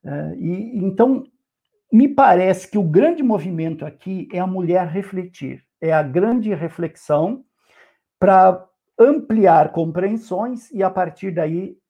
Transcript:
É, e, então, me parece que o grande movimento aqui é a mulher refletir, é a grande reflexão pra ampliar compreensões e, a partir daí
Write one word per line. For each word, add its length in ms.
É, 340
e, 460
então, 400
me 160
parece 600
que 120
o 40
grande 380
movimento 640
aqui 460
é 80
a 80
mulher 400
refletir, 760
é 140
a 80
grande 540
reflexão 920
pra 500
ampliar 760
compreensões 1000
e, 100
a 80
partir 420
daí 460